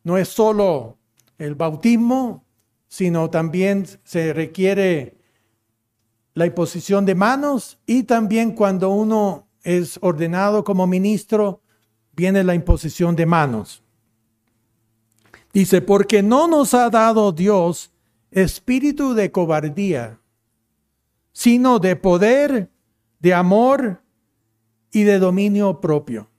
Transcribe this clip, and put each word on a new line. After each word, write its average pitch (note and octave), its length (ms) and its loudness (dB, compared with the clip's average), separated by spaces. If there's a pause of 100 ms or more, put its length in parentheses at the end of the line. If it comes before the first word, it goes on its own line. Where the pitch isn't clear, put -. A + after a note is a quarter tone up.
no F3 120 -2
es F#3 120 -2
solo G3 680 -2 (400)
el D3 180 -10
bautismo, A3+ 880 -2 (420)
sino E3+ 420 -2
también F3+ 560 -2 (200)
se D#3+ 260 -4
requiere E3 840 -2 (1160)
la E3 120 0
imposición F3 600 -2
de F#3+ 100 0
manos C4 680 -2
y A#3+ 180 0
también A3+ 480 0
cuando F#3+ 380 0
uno G#3 580 -2 (160)
es F3 380 -4
ordenado F3+ 600 0
como F#3 240 0
ministro, G3+ 720 -2 (520)
viene F#3+ 300 0
la F3+ 120 0
imposición E3+ 600 0
de D#3+ 100 0
manos. D3 580 -2 (1700)
Dice, F#3 280 2
"Porque G3+ 420 2
no C4 240 2
nos D4+ 260 2
ha B3 160 2
dado A3 420 2
Dios F3 600 0 (400)
espíritu C4 840 -2
de G3+ 180 0
cobardía, D3+ 880 -4 (1120)
sino B3 460 2
de F3+ 160 0
poder, A3 720 0 (500)
de F3+ 140 2
amor G#3+ 680 2 (920)
y G#3+ 120 2
de G3+ 160 4
dominio G3 640 0
propio". D3 580 -4